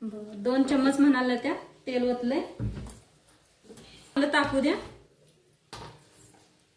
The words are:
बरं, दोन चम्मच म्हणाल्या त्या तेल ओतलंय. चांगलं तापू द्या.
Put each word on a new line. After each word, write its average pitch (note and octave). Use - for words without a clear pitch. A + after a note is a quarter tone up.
बरं, G#3+
दोन B3+
चम्मच C4+
म्हणाल्या B3+
त्या C#4
तेल B3
ओतलंय. B3
चांगलं -
तापू C#4+
द्या. D4+